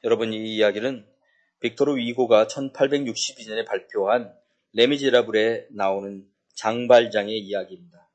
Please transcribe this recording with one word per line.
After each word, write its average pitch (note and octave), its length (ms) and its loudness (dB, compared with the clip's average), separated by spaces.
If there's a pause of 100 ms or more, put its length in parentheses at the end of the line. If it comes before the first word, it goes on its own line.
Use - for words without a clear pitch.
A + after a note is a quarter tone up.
여러분, A2+ 260 0
이 A2 240 -8
이야기는 G#2+ 500 0 (560)
빅토르 C#3 340 0
위고가 A#2 520 2
천팔백육십이 C3+ 1000 -4
년에 A2 180 -6
발표한 G#2 680 -2 (400)
레미제라블에 A#2 1000 2
나오는 G2 560 -4 (260)
장발장의 A2 880 2
이야기입니다. F#2 760 -10